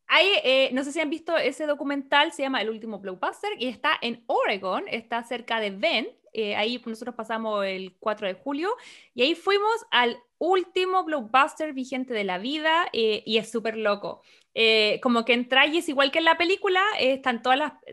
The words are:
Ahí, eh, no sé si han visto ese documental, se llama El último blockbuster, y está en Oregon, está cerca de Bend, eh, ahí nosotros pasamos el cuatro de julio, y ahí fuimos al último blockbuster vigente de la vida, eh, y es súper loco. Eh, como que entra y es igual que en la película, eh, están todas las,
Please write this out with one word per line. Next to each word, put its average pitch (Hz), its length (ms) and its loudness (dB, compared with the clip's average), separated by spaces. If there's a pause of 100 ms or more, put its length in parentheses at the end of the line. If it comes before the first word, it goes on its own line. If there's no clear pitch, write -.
Ahí, 311 220 4 (160)
eh, 262 300 4
no 269 100 0
sé 277 80 -6
si 311 80 -4
han 311 100 0
visto 320 280 -4
ese 277 280 -2
documental, 294 680 0
se 285 100 -6
llama 269 180 0
El 208 80 -2
último 220 300 -8
blockbuster, 196 580 -6
y 247 100 -4
está 254 340 -2
en 233 260 -6
Oregon, 233 600 0
está 233 360 -6
cerca 233 360 -6
de 208 120 -2
Bend, 254 380 -2 (260)
eh, 208 200 -4
ahí 233 280 -2
nosotros 233 320 -10
pasamos 220 480 -4
el 190 360 -6
cuatro 214 280 -4
de 185 60 -2
julio, 294 420 -4 (380)
y 240 80 -2
ahí 302 140 2
fuimos 403 360 2 (200)
al 240 260 2 (220)
último 370 680 0
blockbuster 294 640 0
vigente 254 420 -6
de 208 120 -2
la 180 120 -2
vida, 311 540 0
eh, 220 340 0
y 220 120 2
es - 120 -2
súper 220 280 -4
loco. 202 460 -2 (320)
Eh, 220 460 4
como 233 220 2
que 240 100 2
entra 254 340 4
y 302 100 0
es 339 100 -2
igual 277 240 2
que 320 80 0
en 330 60 2
la 330 120 4
película, 370 440 2 (180)
eh, 262 140 2
están 262 280 -2
todas 254 180 2
las, 294 140 -4 (200)